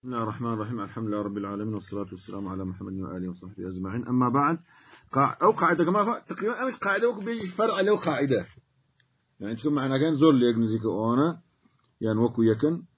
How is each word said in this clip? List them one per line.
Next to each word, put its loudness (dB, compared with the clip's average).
بسم -14
الله -4
الرحمن -4
الرحيم. -4
الحمد -6
لله -2
رب -4
العالمين، -4
والصلاة -6
والسلام -10
على -6
محمد -8
وآله -8
وصحبه -12
أجمعين. -6
أما 4
بعد، 2
قاع-، 0
أو 6
قاعدة 4
كما 2
قا-، -4
تقريبًا -4
أمس -4
قاعدة 0
وكو -2
بيجي -6
فرع 0
لو 4
قاعدة. 0
يعني -6
تكون -2
معنى 0
كان 2
زور 8
ليك 6
نزيك 0
أونا، 0
يعني 0
وكو 2
يكن. 2